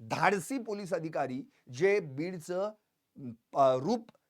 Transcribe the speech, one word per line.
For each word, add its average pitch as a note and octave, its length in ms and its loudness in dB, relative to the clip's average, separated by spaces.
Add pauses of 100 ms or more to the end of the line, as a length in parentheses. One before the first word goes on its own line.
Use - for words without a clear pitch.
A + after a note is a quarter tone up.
धाडसी E3+ 580 0
पोलीस G#3 340 -8
अधिकारी D#3 500 -4 (300)
जे G3 280 4
बीडचं, F3+ 720 -4 (800)
अ, C3+ 240 6
रूप D3+ 340 -2 (200)